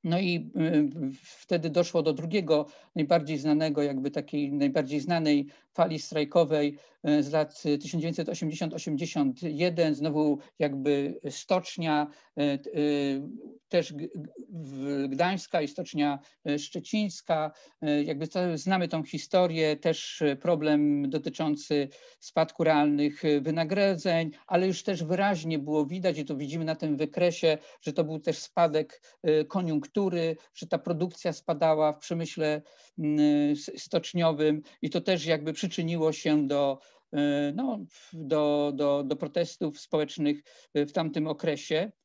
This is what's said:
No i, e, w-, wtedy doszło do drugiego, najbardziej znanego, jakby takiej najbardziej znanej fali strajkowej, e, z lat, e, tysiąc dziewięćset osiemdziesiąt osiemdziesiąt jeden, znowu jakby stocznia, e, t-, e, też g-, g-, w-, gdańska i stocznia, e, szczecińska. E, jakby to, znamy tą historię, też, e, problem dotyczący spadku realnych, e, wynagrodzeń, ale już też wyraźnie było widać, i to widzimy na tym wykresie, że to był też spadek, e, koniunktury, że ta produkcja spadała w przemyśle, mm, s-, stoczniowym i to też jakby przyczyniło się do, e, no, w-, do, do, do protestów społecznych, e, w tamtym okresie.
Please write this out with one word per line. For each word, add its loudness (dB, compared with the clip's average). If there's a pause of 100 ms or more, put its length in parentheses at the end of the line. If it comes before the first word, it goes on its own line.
No 2
i, -2
e, 4
w-, -4
wtedy -4
doszło 2
do 2
drugiego, 0 (300)
najbardziej 2
znanego, 2
jakby -2
takiej -4
najbardziej 0
znanej 2 (260)
fali 0
strajkowej, 2 (260)
e, 4
z -4
lat, -2
e, 2
tysiąc -4
dziewięćset -4
osiemdziesiąt -4
osiemdziesiąt -2
jeden, 2
znowu 0 (200)
jakby 0 (100)
stocznia, -2 (280)
e, 0
t-, -10
e, -12 (960)
też 0
g-, -8
g-, -12 (160)
w-, -4
gdańska -2
i -4
stocznia, -4 (260)
e, -2
szczecińska. -4 (300)
E, 2
jakby -4
to, -2
znamy 0
tą -2
historię, 2
też, -2
e, 4
problem 2
dotyczący -2 (300)
spadku -2
realnych, 2
e, 4
wynagrodzeń, 0 (160)
ale 2
już -2
też -2
wyraźnie 0
było 0
widać, -2
i -4
to -6
widzimy -4
na -2
tym -2
wykresie, 2 (240)
że -6
to 0
był -4
też -4
spadek, 0 (220)
e, 4
koniunktury, 0 (160)
że -16
ta 0
produkcja -4
spadała 2
w -10
przemyśle, -2 (380)
mm, 4
s-, -4
stoczniowym 2 (200)
i -2
to -2
też 0
jakby 0
przyczyniło 0
się 2
do, 0 (340)
e, 0
no, -4 (100)
w-, -20
do, 0
do, 2
do -4
protestów -4
społecznych, -2 (300)
e, 2
w -16
tamtym -2
okresie. -2 (140)